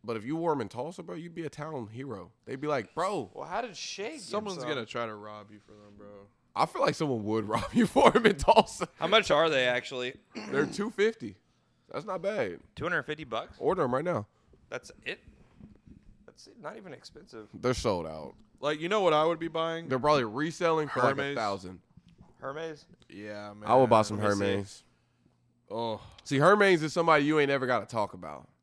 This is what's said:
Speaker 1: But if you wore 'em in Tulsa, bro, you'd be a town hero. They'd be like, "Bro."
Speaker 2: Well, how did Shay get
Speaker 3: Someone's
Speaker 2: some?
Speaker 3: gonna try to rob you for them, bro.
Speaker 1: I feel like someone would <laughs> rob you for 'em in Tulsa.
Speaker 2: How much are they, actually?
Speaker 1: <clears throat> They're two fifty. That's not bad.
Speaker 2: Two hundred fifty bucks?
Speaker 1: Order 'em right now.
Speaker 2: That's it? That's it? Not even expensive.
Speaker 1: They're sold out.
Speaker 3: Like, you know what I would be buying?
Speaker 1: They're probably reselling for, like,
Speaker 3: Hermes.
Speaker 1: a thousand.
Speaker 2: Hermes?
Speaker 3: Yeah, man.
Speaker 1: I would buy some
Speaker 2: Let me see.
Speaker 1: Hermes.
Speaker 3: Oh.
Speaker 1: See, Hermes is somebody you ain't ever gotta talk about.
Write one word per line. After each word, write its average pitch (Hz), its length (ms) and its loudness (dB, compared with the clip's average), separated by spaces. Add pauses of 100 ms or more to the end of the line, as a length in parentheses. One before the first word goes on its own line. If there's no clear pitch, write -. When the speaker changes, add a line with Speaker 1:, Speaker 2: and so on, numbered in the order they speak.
Speaker 1:
But 113 120 -6
if 104 80 -8
you 147 140 -6
wore 165 160 0
'em 135 80 -2
in 101 80 -4
Tulsa, 156 340 -10
bro, 180 120 -12
you'd 170 200 -12
be 170 100 -8
a 143 40 -6
town 147 380 -10
hero. 110 440 -12 (140)
They'd 131 160 -8
be 147 60 -4
like, 135 280 -2
"Bro." 165 380 -4
Speaker 2:
Well, 139 120 -12
how 180 160 -6
did 220 140 -10
Shay - 360 -10
get 302 100 -16
Speaker 3:
Someone's 196 400 -8
Speaker 2:
some? 127 80 -6
Speaker 3:
gonna 127 160 -4
try 120 200 -6
to 110 100 -8
rob 104 360 -16
you 104 80 -20
for 107 140 -20
them, 104 240 -20
bro. 104 100 -20 (480)
Speaker 1:
I 127 100 2
feel - 160 -6
like - 140 2
someone 127 300 -2
would 107 240 0
<laughs> - 0 -
rob 113 240 -2
you 226 120 4
for - 300 6
'em 226 100 4
in 202 120 6
Tulsa. - 500 6 (100)
Speaker 2:
How 160 100 -4
much 202 240 4
are 160 180 6
they, 131 180 2
actually? 123 460 -4 (200)
Speaker 1:
<clears throat> 214 180 -10
They're 143 140 0
two 202 240 -6
fifty. 196 460 -2 (560)
That's 156 140 -8
not 190 160 -6
bad. 151 380 -2 (180)
Speaker 2:
Two 151 80 -6
hundred 165 180 -2
fifty 151 220 -8
bucks? 120 340 -8
Speaker 1:
Order 170 240 0
'em 123 100 2
right 139 120 0
now. 139 220 -2 (420)
Speaker 2:
That's - 200 -10 (160)
it? 160 140 -10 (1040)
That's - 220 -20
it? - 140 -20
Not 170 160 -14
even 185 160 -18
expensive. 117 600 -20
Speaker 1:
They're 123 200 -2
sold 90 340 -2
out. 78 280 -12 (260)
Speaker 3:
Like, 151 180 -4
you 165 80 -6
know 208 140 2
what 175 120 6
I 151 120 4
would 165 140 0
be 165 100 -6
buying? 165 400 -4
Speaker 1:
They're 131 100 0
probably 143 240 4
reselling 156 640 0
for, 131 140 -2
like, 135 160 2
Speaker 3:
Hermes. 139 200 -4
Speaker 1:
a - 20 -4
thousand. 95 400 -6 (600)
Speaker 2:
Hermes? 151 460 -10 (240)
Speaker 3:
Yeah, 104 440 -12
man. 104 160 -12
Speaker 1:
I 117 60 6
would 131 140 8
buy 110 140 8
some 104 140 -2
Speaker 2:
Let 104 120 2
me 98 160 2
see. 98 80 2
Speaker 1:
Hermes. 98 300 -6 (880)
Speaker 3:
Oh. 110 320 -6 (220)
Speaker 1:
See, 143 160 -2
Hermes 190 440 6
is 156 100 -6
somebody 160 320 4
you 156 160 4
ain't 139 100 2
ever 127 160 0
gotta 113 180 0
talk 107 280 -4
about. 78 340 -14 (160)